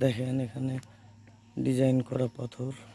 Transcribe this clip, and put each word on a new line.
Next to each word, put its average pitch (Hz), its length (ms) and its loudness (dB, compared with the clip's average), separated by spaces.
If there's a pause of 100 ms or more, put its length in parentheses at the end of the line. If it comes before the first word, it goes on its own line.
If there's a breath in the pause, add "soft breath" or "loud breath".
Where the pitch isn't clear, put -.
দেখেন, 127 300 0 (120)
এখানে 131 280 -4 (920 soft breath)
ডিজাইন 131 300 4 (120)
করা 127 180 0 (120)
পাথর 127 340 -6 (220)